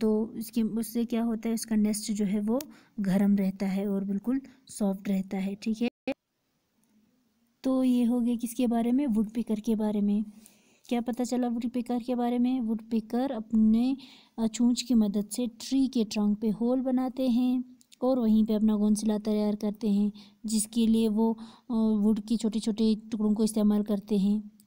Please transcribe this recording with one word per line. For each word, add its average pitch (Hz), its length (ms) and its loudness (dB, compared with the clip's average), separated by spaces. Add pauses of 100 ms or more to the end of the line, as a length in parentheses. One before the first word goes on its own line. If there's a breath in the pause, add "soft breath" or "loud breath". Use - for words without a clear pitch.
तो 214 360 0
इसके, 226 260 -4
उससे 226 420 -2
क्या 233 180 -2
होता 233 260 -4
है, 226 60 0
उसका 220 220 -4
नेस्ट 214 360 0
जो 208 120 -2
है 208 160 0
वो 220 200 -2 (400 loud breath)
गर्म 202 360 2
रहता 190 300 -2
है 196 220 -2
और 196 160 -2
बिल्कुल 202 360 -4 (280 loud breath)
सॉफ्ट 196 400 -4
रहता 190 300 -2
है, 196 160 -4
ठीक 220 280 -4
है। 240 60 0 (1700)
तो 262 220 2
ये 247 200 4
हो 240 160 2
गया 240 160 0
किसके 240 300 -2
बारे 233 260 0
में? 285 140 2
वुडपेकर 220 540 -2
के 226 160 0
बारे 214 240 -2
में। 208 240 2 (640 loud breath)
क्या 240 120 -2
पता 233 240 -4
चला 247 240 -2
वुडपेकर 240 540 -4
के 247 120 -4
बारे 240 240 0
में? 254 220 0
वुडपेकर 226 720 -2
अपने, 220 640 2 (420 loud breath)
अ, 226 80 0
चोंच 240 360 2
की 254 120 0
मदद 208 340 2
से 247 180 -4
ट्री 262 420 0
के 240 160 0
ट्रंक 208 340 0
पे 226 100 -2
होल 233 320 0
बनाते 254 480 0
हैं 247 500 0 (240)
और 262 160 2
वहीं 220 260 4
पे 220 100 0
अपना 214 220 4
घोंसला 214 420 2
तैयार 208 380 0
करते 214 340 -4
हैं, 202 220 2 (340 loud breath)
जिसके 220 400 0
लिए 226 220 4
वो, 226 300 0 (320 loud breath)
अ, 247 40 -2
वुड 214 460 2
के 233 160 -2
छोटे-छोटे 220 580 0
टुकड़ों 214 400 -2
को 220 100 2
इस्तेमाल 208 380 2
करते 208 360 -2
हैं, 208 320 0 (160)